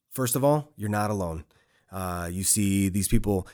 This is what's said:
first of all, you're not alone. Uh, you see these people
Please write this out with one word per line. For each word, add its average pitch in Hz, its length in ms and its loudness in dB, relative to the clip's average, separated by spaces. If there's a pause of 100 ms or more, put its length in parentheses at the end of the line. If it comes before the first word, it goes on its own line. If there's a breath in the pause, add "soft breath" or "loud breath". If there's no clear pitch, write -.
(120)
first 127 240 -2
of 127 80 0
all, 147 320 2
you're 104 120 -4
not 104 220 0
alone. 85 340 -4 (460)
Uh, 90 400 -6
you 92 140 -6
see 98 440 2
these 95 200 -2
people 101 460 2